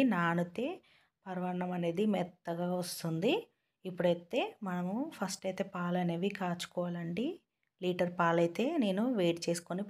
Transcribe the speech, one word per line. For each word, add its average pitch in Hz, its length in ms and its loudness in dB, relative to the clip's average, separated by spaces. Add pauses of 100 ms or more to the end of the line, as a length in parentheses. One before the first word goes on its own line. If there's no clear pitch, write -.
(140)
నానితే 175 520 2 (600)
పరవాన్నం 180 520 -4
అనేది 175 280 0 (100)
మెత్తగా 175 520 -4 (140)
వస్తుంది. 170 520 0 (560)
ఇప్పుడైతే 175 500 0 (280)
మనము 180 280 -2 (220)
ఫస్ట్ 190 320 -4
అయితే 190 160 -2 (100)
పాలు 175 280 0
అనేవి 175 360 0
కాచుకోవాలండి. 175 880 -4 (580)
లీటర్ 180 260 2 (100)
పాలైతే 170 440 4 (200)
నేను 196 200 2 (140)
వేడి 170 280 2
చేసుకొని 175 420 -2